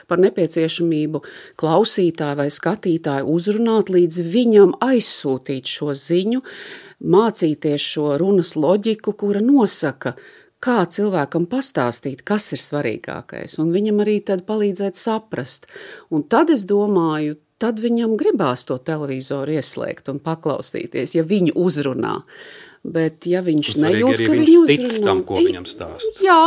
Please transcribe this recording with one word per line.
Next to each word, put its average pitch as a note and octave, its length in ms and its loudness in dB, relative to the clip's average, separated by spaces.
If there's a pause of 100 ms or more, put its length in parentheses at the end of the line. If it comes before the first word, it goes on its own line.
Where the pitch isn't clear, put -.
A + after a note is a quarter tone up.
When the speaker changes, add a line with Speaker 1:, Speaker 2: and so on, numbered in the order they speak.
Speaker 1:
par F3 160 0
nepieciešamību D#3+ 1000 0 (360)
klausītāju E3 800 0
vai C#3+ 120 0
skatītāju E3 760 -2
uzrunāt, G#3 640 0
līdz F3 320 2
viņam G3+ 560 6
aizsūtīt C#3+ 880 -2
šo D3 280 -6
ziņu, F#3+ 500 -2 (560)
mācīties D#3+ 840 0
šo D3 360 -2
runas F#3 360 2
loģiku, G3+ 640 0
kura G3+ 240 -2
nosaka, G#3 720 0 (460)
kā A#3 260 2
cilvēkam F3 640 -2
pastāstīt, C#3 720 -4
kas G#3 320 -4
ir - 80 -6
svarīgākais, - 960 -8
un D#3+ 160 0
viņam G#3 300 0
arī G#3 180 0
tad F#3 240 -4
palīdzēt G3 480 -4
saprast. - 720 -6 (400)
Un D3+ 160 -2
tad, D#4 320 4
es A3 80 -2
domāju, F3 720 0 (240)
tad A3 240 -4
viņam A#3 320 0
gribās G#3 520 0
to B2+ 120 -4
televizoru C#3 800 -6
ieslēgt - 520 -8
un C#3+ 120 -8
paklausīties, - 960 -6
ja D#3+ 80 0
viņu F3+ 320 2
uzrunā. D3 600 -2 (600)
Bet, D#3+ 460 -4
ja F3+ 200 0
viņš D#3 220 2
Speaker 2:
Un A2 80 -4
svarīgi E3 220 2
Speaker 1:
nejūt, B3+ 160 4
Speaker 2:
arī - 120 0
Speaker 1:
ka D#4 60 4
Speaker 2:
viņš D4+ 160 4
Speaker 1:
viņu E4+ 160 10
Speaker 2:
tic B3+ 180 4
Speaker 1:
uzrunā, A3+ 240 0
Speaker 2:
tam, F#3+ 160 2
ko G3 160 -4
Speaker 1:
i-, E3+ 80 6
Speaker 2:
viņam F2 200 -2
stāsta. - 580 -8
Speaker 1:
jā. F4+ 220 8